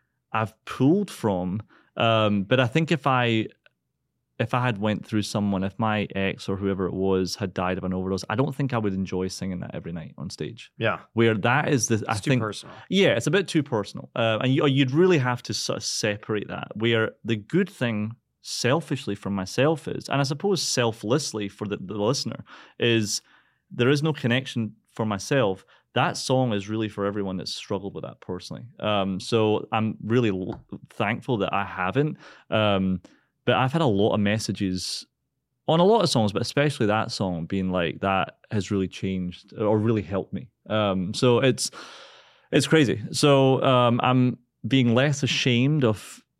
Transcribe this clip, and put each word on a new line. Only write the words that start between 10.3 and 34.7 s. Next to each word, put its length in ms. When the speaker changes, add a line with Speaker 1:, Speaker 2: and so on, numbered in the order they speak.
Speaker 2:
Yeah. 220
Speaker 1:
Where 260
that 300
is 180
the, 220
I 60
Speaker 2:
It's 60
too 100
Speaker 1:
think 120
Speaker 2:
personal. 320
Speaker 1:
Yeah, 220
it's 180
a 20
bit 160
too 160
personal. 540
Uh, 260
and 100
you, 140
you'd 240
really 280
have 260
to 100
sort 220
of 80
separate 640
that, 280
where 360
the 120
good 340
thing 460
selfishly 720
for 160
myself 560
is, 220
and 120
I 40
suppose 360
selflessly 880
for 200
the, 80
the 180
listener, 500
is 420
there 180
is 140
no 100
connection 600
for 160
myself. 580
That 220
song 360
is 160
really 200
for 180
everyone 300
that's 180
struggled 400
with 80
that 180
personally. 440
Um, 400
so 500
I'm 320
really 280
l-, 300
thankful 460
that 180
I 100
haven't. 520
Um, 500
but 100
I've 180
had 80
a 40
lot 280
of 60
messages 840